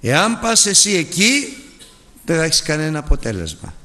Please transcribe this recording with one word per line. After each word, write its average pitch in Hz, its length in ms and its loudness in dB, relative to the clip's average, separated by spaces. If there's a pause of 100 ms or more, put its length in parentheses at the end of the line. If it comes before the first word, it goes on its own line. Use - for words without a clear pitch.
Εάν 175 400 0
πας 226 260 2
εσύ 202 240 2
εκεί, 202 640 0 (680)
δεν 165 120 0
θα 160 60 2
έχεις 160 200 0
κανένα 156 360 -2
αποτέλεσμα. 107 760 -4 (100)